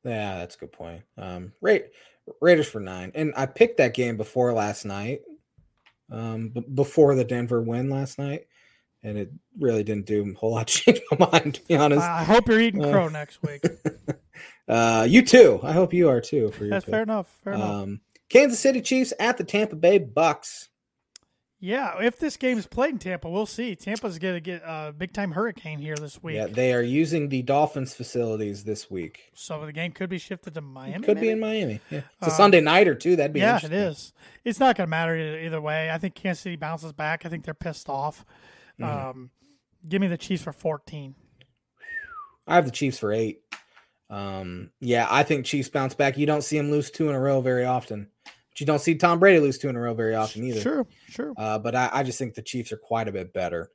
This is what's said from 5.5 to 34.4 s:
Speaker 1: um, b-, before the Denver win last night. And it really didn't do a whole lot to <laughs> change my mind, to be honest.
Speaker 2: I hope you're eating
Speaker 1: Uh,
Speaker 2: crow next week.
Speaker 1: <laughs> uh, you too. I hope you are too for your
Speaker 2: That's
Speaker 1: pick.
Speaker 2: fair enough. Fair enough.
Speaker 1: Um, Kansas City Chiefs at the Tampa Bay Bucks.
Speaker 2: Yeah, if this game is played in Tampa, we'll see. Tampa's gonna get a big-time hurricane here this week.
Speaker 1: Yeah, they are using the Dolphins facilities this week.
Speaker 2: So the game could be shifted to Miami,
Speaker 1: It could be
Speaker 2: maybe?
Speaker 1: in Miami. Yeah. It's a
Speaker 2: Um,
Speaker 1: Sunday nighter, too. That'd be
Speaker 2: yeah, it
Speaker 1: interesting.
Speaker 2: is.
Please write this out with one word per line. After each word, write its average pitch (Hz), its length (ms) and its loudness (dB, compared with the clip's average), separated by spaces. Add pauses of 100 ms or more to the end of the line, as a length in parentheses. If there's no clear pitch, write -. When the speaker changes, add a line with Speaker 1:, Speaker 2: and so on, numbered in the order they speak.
Speaker 1:
um, 113 380 -8
b-, 120 120 -6 (120)
before 139 420 6
the 127 100 2
Denver 120 360 0
win 120 280 -2
last 135 280 -6
night. 143 300 -8 (560)
And 107 140 -8
it 104 140 -8 (280)
really 113 240 2
didn't 104 220 -4
do 104 240 -2
a 92 80 -12
whole 113 140 -2
lot 113 180 -2
to - 40 2
<laughs> - 200 6
change - 80 2 (100)
my 165 200 4
mind, 156 240 4
to - 120 -16
be 170 80 4
honest. 147 280 4
Speaker 2:
I 170 200 -2
hope 214 240 4
you're 226 120 4
eating 208 240 2
Speaker 1:
Uh, 143 80 0
Speaker 2:
crow 180 180 2
next 151 340 -12
week. 147 180 -8 (540)
Speaker 1:
<laughs> - 520 -20
uh, 113 420 4
you 220 140 10
too. 185 400 10
I 143 100 -2
hope 175 200 4
you 175 160 6
are 123 120 4
too 117 300 0
for - 120 -10
your 104 80 -4
Speaker 2:
That's 185 140 -2
Speaker 1:
pick. - 80 -4
Speaker 2:
fair 220 100 0
enough. 214 240 -4 (160)
Fair 196 100 -6
enough. 208 160 -2
Speaker 1:
Um, 101 320 -8 (280)
Kansas 254 300 6
City 262 220 2
Chiefs 262 380 0
at 247 180 0
the 202 60 -6
Tampa 208 320 -2
Bay 175 240 4
Bucks. 147 720 -2 (880)
Speaker 2:
Yeah, 208 440 -6
if 240 160 0
this 302 180 -4
game 254 220 -2
is 185 80 -10
played 277 240 -2
in 233 80 -6
Tampa, 175 300 -8
we'll 202 180 -4
see. 226 280 -8
Tampa's 202 440 -8
gonna 180 200 -4
get 170 240 -12
a 156 320 -10
big-time 185 360 -6
hurricane 165 480 -6
here 151 160 -8
this 147 260 -12
week. 120 140 -8
Speaker 1:
Yeah, 107 100 -2
they 123 280 0
are 120 100 2
using 147 460 0
the 135 120 -2
Dolphins 139 540 0
facilities 107 680 -4
this 104 280 -8
week. 85 420 -12
Speaker 2:
So 156 320 -12
the 151 80 -14
game 165 180 -6
could 185 180 -8
be 185 100 -6
shifted 180 340 -14
to 160 80 -10
Miami, 139 340 -14
Speaker 1:
It 214 80 -8
could 208 120 2
be - 60 -6
Speaker 2:
maybe? 226 100 2
Speaker 1:
in 220 80 -2
Miami. 214 400 -4 (100)
Yeah. 147 120 -8 (180)
It's 175 80 -2
a 156 40 2
Speaker 2:
Um, - 0 -
Speaker 1:
Sunday 185 300 8
nighter, 165 320 6
too. 175 220 2
That'd 147 180 0
be 147 60 -2
Speaker 2:
yeah, 220 180 4
it 160 60 -4
Speaker 1:
interesting. 160 160 -4
Speaker 2:
is. 175 340 -6 (300)